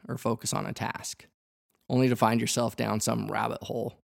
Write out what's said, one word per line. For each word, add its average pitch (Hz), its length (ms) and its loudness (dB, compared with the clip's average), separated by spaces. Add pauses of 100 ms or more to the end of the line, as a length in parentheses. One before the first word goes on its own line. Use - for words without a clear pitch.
or 123 100 -6
focus - 340 -2
on 101 140 -2
a - 80 -6
task, - 540 -6 (600)
only 131 220 6
to 123 60 4
find 113 260 4
yourself 117 340 0
down 107 240 0
some 110 320 0
rabbit 110 320 -2
hole - 420 -6